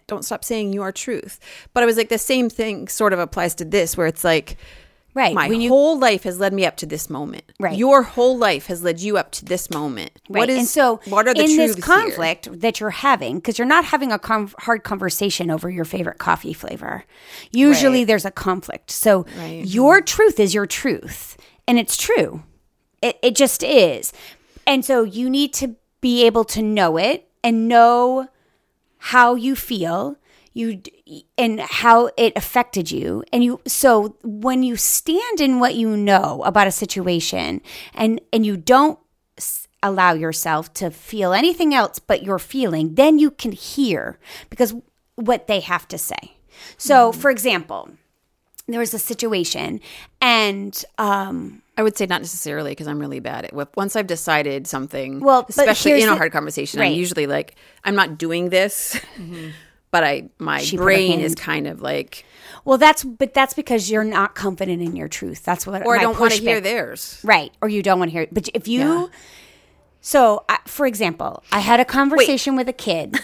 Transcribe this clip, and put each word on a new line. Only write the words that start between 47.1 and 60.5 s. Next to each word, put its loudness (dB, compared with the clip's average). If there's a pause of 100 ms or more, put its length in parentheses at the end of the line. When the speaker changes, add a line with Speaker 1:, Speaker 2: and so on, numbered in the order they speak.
Speaker 1:
Mm-hmm. -8
Speaker 2:
for 2
example, -4 (800)
there -6
was -4
a -6
situation -4 (400)
and, 0 (140)
um, -4 (160)
Speaker 1:
I 0
would 0
say -4
not -2
necessarily -8
'cause -12
I'm -6
really -8
bad -10
at, -14
with, -8 (100)
once -4
I've -2
decided -2
something, -6
Speaker 2:
Well, 6
but -16
Speaker 1:
especially 4
Speaker 2:
here's 6
Speaker 1:
in 6
a 6
Speaker 2:
the 2
Speaker 1:
hard 0
conversation, -4
Speaker 2:
Right. 4
Speaker 1:
I'm 0
usually -2
like, -4 (280)
"I'm -2
not 0
doing -4
this," -2 (200)
Speaker 3:
Mm-hmm. -16 (200)
Speaker 1:
<laughs> -20
but 2
I, -2 (100)
my -4